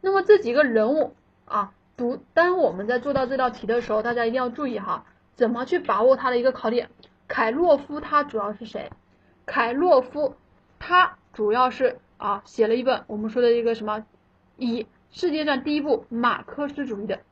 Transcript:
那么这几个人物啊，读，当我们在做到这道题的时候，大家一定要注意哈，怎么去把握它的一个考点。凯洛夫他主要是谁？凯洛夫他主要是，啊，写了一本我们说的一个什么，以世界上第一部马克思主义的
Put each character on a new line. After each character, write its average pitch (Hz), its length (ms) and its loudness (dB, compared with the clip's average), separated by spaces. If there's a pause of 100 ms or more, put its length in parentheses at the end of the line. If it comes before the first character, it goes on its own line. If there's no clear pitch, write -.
那 381 120 -2
么 392 100 2
这 415 160 8
几 240 140 -2
个 285 100 4
人 226 320 2
物 311 200 -2 (320)
啊， 202 260 -4 (240)
读， 247 220 -4 (140)
当 359 260 4
我 302 120 4
们 190 160 -8
在 247 120 0
做 277 140 -4
到 269 140 0
这 262 100 -4
道 254 140 0
题 233 160 -12
的 233 140 0
时 220 120 -6
候， 214 100 0
大 233 120 -2
家 240 100 0
一 226 60 0
定 247 60 -4
要 254 120 -2
注 277 180 -6
意 233 120 -6
哈， 196 260 -8 (300)
怎 226 160 2
么 240 140 -4
去 349 160 0
把 208 220 0
握 254 140 6
它 254 140 -2
的 247 80 0
一 240 40 0
个 254 100 2
考 220 180 -4
点。 240 200 -2 (360)
凯 226 240 -2
洛 302 260 4
夫 294 240 -8
他 202 220 0
主 254 160 -6
要 202 140 -4
是 214 140 -14
谁？ - 240 -12 (560)
凯 240 260 -2
洛 285 300 4
夫 294 320 -6 (440)
他 359 380 2 (160)
主 208 200 0
要 254 180 2
是， 247 280 0 (200)
啊， 202 260 -4
写 - 220 0
了 226 80 2
一 254 80 -2
本 233 240 0
我 208 100 -10
们 214 140 -6
说 247 100 -2
的 240 120 4
一 240 100 2
个 226 120 0
什 214 120 -8
么， 214 180 -6 (540)
以 240 280 -4 (240)
世 359 200 -4
界 302 160 -2
上 262 160 0
第 294 120 -2
一 302 60 0
部 277 300 -2
马 233 320 -2
克 285 260 -8
思 285 160 -8
主 220 180 -8
义 220 40 -10
的 - 140 -6 (120)